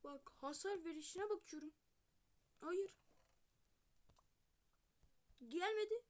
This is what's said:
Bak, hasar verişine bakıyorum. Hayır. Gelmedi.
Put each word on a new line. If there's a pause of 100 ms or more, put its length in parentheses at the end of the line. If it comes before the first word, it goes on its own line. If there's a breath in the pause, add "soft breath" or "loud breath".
Bak, (100)
hasar
verişine
bakıyorum. (880)
Hayır. (2500)
Gelmedi.